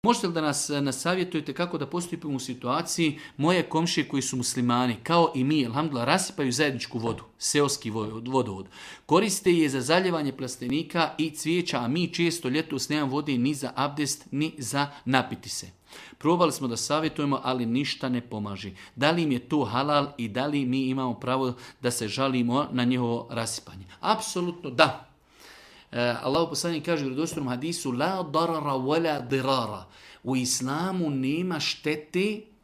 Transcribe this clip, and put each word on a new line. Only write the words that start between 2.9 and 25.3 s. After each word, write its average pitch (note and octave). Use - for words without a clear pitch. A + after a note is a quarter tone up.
moje E3
komšije D#3+
koji C#3
su C3
muslimani, B2
kao E3
i B2+
mi, D3
alhamdulillah, B2+
rasipaju D#3
zajedničku C3
vodu, A2+
seoski C#3
vo-, A2
vodovod. G#2
Koriste F#3
je D#3+
za C3
zaljevanje D#3+
plastenika C#3
i D#3
cvijeća, D#3+
a A#2+
mi E3+
često E3+
ljetos D3
nemamo D3
vode C#3+
ni C3
za C3+
abdest, C#3+
ni D3+
za C#3
napiti B2
se. -
Probali E3+
smo C3+
da A#2
savjetujemo, D3
ali B2+
ništa C3
ne A#2+
pomaže. G#2
Da C#3+
li E3+
im D3
je B2
to D3
halal C#3
i A#2
da B2
li C#3+
mi C3
imamo C3
pravo B2+
da B2
se A2+
žalimo B2+
na B2
njihovo A#2+
rasipanje? G#2+
Apsolutno F3
da. -